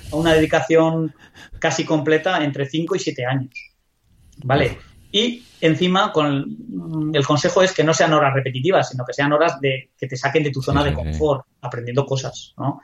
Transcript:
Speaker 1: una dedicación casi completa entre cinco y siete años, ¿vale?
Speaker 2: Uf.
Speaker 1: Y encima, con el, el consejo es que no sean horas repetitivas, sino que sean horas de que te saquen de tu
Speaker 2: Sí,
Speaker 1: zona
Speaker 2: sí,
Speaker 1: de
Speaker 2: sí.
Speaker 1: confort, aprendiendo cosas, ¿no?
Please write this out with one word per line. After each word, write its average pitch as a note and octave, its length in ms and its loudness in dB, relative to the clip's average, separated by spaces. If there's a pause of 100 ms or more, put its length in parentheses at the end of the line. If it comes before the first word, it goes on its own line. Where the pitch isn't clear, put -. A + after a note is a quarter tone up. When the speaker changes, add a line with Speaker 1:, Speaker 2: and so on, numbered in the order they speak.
(120)
Speaker 1:
una D#3+ 240 2
dedicación D#3+ 800 2 (420)
casi D#3+ 260 -2
completa D#3 600 0
entre C#3 240 -4
cinco E3 280 -4
y F3+ 40 -4
siete C3+ 260 -4
años, C3 280 -2 (920)
¿vale? C3+ 240 2 (100)
Speaker 2:
Uf. - 140 -20 (220)
Speaker 1:
Y A#3 300 -2 (160)
encima, F3+ 540 2
con D3+ 140 2
el, C#3 180 -2 (680)
el C#3 140 2
consejo E3 340 2
es F#3 120 4
que D#3 100 0
no D#3 100 4
sean D#3+ 200 4
horas C#3+ 200 4
repetitivas, C3 580 0
sino B2+ 120 -6
que B2 80 -8
sean C#3+ 220 0
horas D3+ 260 2
de C3+ 300 -2 (100)
que C3+ 80 -6
te C3 80 -8
saquen C#3 260 0
de D3 100 0
tu C3 100 -4
Speaker 2:
Sí, - 60 -6
Speaker 1:
zona C#3+ 160 2
Speaker 2:
sí, - 20 0
Speaker 1:
de C#3+ 60 0
Speaker 2:
sí. - 40 -2
Speaker 1:
confort, D3 500 -2 (140)
aprendiendo A#2+ 460 -4
cosas, - 520 -8
¿no? C3+ 260 -6